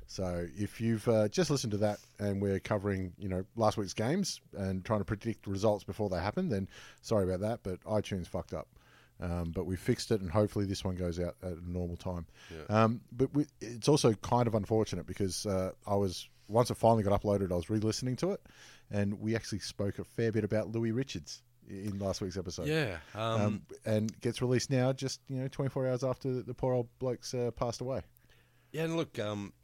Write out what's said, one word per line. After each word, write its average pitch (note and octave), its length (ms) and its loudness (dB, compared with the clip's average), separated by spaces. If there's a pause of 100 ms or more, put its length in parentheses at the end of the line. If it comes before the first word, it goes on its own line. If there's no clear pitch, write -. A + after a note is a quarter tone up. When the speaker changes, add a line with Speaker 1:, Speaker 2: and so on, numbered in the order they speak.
Speaker 1:
So F2 480 -4
if G2+ 240 -4
you've, A2+ 300 0
uh, G#2+ 180 6
just E3 220 2
listened B2+ 220 0
to G#2 80 0
that G#2 180 2 (200)
and G2+ 240 0
we're G2 200 2
covering, F#2+ 560 0
you G2+ 100 -8
know, F#2 160 -2 (140)
last G#2+ 180 4
week's G2+ 180 -4
games D3+ 460 -2 (180)
and F#2+ 280 -2
trying G#2+ 160 0
to - 20 -4
predict A2 440 -4
results G2+ 360 2
before G#2 240 -2
they F#2 120 0
happen, G#2+ 280 -2
then G2 220 -2 (320)
sorry G2+ 240 2
about F2+ 160 0
that, A2 220 -2
but F#2 200 -6
iTunes F#2+ 440 -2
fucked - 260 -6
up. - 160 -8 (500)
Um, E2+ 340 -2
but F2+ 120 -2
we F#2 100 -2
fixed - 360 0
it, G#2+ 100 2
and F#2 100 -6
hopefully G#2 320 2
this F#2+ 220 -2
one F#2 100 0
goes F2 240 -2
out F2 240 -4
at F2+ 140 -6
a F2 120 -8
normal F2 280 -2
time. F2 280 -6 (240)
Speaker 2:
Yeah. G#2 340 4
Speaker 1:
Um, A#2 180 4 (100)
but B2+ 220 2
we, D3 120 2 (140)
it's A#2+ 300 -2
also C#3 240 6
kind A#2+ 340 2
of G#2+ 80 2
unfortunate G#2 500 0
because, F#2 400 -2
uh, F#2+ 260 0 (140)
I G2+ 100 2
was, G2 340 0 (180)
once A2+ 240 4
it G2+ 60 -2
finally A2+ 260 6
got G2 180 4
uploaded, G2 300 2
I F2 40 2
was E2+ 140 -2
re-listening A2 480 0
to F3+ 140 0
it, F#3+ 80 -6 (520)
and G2+ 280 0
we A2 160 0
actually G#2+ 240 -4
spoke - 400 -4
a F#2 60 -8
fair A2+ 260 0
bit G#2+ 140 2
about G#2+ 240 0
Louis A2+ 220 0
Richards A2 500 -4 (280)
i-, - 40 -12
in G2 240 -6
last G2 240 0
week's F#2 160 -4
episode. F2 300 -4
Speaker 2:
Yeah, C#3+ 300 0 (180)
um, A2+ 260 0
Speaker 1:
Um, G#2 200 2 (240)
and A2 360 0
gets A#2+ 200 -2
released B2 280 2
now, C3 240 4
just, C3 360 -6
you C3+ 80 -6
know, C3 100 -4
twenty-four C3+ 400 -2
hours B2+ 160 0
after B2+ 400 -2
the B2 100 -8
poor B2+ 200 0
old A#2+ 140 0 (120)
bloke's, B2+ 340 -4
uh, A#2+ 180 0
passed - 300 -4
away. B2+ 200 -2 (720)
Speaker 2:
Yeah, D#3 100 -2
and E3 140 0
look, - 200 -2
um, G#2 360 -4 (100)